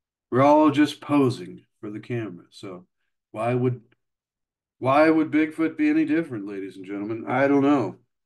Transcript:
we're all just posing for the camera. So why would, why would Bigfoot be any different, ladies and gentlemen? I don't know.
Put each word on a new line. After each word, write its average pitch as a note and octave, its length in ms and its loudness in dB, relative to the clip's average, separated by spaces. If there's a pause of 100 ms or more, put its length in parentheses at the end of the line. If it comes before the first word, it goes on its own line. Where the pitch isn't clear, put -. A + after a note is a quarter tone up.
(300)
we're A#2+ 120 2
all D3+ 280 6
just D3 300 0
posing B2+ 640 -2 (160)
for G#2 100 -12
the G#2+ 80 -12
camera. G#2+ 520 -10
So F#2 360 -18 (440)
why A#2 240 -2
would, B2 260 -2 (960)
why C#3+ 300 4
would D#3 220 2
Bigfoot D#3 480 -2
be D3+ 100 2
any D#3 160 2
different, C#3 420 -4
ladies G2 300 -10
and F#2+ 80 -16
gentlemen? G#2 420 -8
I C3 220 0
don't C#3+ 140 4
know. C3+ 340 0 (300)